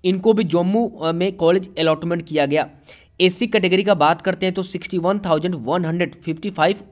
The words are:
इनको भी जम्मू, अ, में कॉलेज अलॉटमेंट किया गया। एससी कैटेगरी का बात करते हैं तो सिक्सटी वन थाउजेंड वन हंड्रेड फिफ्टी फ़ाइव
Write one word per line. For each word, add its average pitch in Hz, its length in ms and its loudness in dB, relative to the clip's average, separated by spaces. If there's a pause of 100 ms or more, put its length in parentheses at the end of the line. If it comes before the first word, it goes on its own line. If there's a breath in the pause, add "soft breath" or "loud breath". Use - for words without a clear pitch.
इनको 190 280 2
भी 208 120 2
जम्मू, 175 440 0
अ, 165 240 -4
में 185 200 0
कॉलेज 185 460 2
अलॉटमेंट 160 500 0
किया 147 180 0
गया। 147 220 0 (520 loud breath)
एससी 185 260 2
कैटेगरी 185 360 2
का 196 120 2
बात 160 280 2
करते 185 240 -2
हैं 185 80 -2
तो 190 80 -4
सिक्सटी 180 360 -6
वन 185 200 0
थाउजेंड 175 400 0
वन 156 260 -2
हंड्रेड 170 300 -2
फिफ्टी 165 360 -8
फ़ाइव 190 260 0 (160)